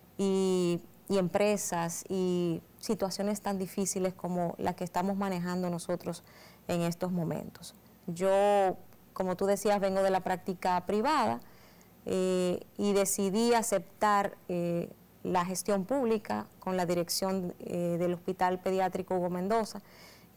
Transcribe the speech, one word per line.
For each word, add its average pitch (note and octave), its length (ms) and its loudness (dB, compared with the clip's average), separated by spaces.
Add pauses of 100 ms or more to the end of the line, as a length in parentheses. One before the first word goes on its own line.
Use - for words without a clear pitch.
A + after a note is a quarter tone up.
(180)
y, F#3 640 2 (260)
y G3 100 2
empresas F#3 920 0
y F3+ 540 0 (180)
situaciones G3 600 -2
tan G3+ 160 -2
difíciles F#3 560 -2
como F3+ 440 -2
la F3+ 180 -2
que - 80 -8
estamos F#3 320 -2
manejando F3+ 540 -2
nosotros F3 540 -6 (440)
en F3 140 0
estos E3+ 300 -2
momentos. D#3+ 600 -6 (320)
Yo, F#3+ 720 4 (360)
como F#3 240 -2
tú G3+ 80 0
decías, G3+ 340 2
vengo F#3+ 240 2
de F#3+ 60 4
la F#3+ 100 2
práctica F3+ 680 -2
privada, A3 540 0 (680)
eh, F#3 540 2 (180)
y G3+ 160 2
decidí G3+ 600 4
aceptar, G3+ 840 2 (120)
eh, E3+ 420 -2 (320)
la F3 220 0
gestión F#3 400 -2
pública A3 600 -2 (120)
con F#3 160 -4
la F3+ 100 2
dirección, F3+ 720 0
eh, F3 380 -2
del F3 160 2
Hospital F#3 460 0
Pediátrico F#3 560 0
Hugo F3 140 0
Mendoza, G3+ 520 -2 (560)